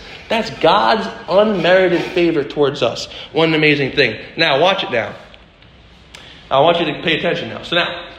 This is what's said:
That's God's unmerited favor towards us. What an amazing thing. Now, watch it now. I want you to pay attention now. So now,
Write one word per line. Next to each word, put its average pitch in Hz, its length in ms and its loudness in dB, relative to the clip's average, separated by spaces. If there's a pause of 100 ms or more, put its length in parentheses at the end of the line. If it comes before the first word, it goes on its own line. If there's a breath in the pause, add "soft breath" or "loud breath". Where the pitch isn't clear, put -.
(300 loud breath)
That's 220 200 -2 (100)
God's 208 480 2 (200)
unmerited 185 760 4 (120)
favor 165 300 0
towards 139 380 -2
us. - 260 -2 (260 loud breath)
What 165 160 2
an 160 40 2
amazing 143 400 2
thing. 123 300 0 (140)
Now, 151 240 2
watch 190 220 2
it - 80 -8
now. 107 240 -4 (1300 loud breath)
I 135 100 2
want 170 200 4
you 170 60 -2
to 147 160 -4
pay 160 160 0
attention 160 320 -4
now. - 140 -12
So - 120 -4
now, - 440 -4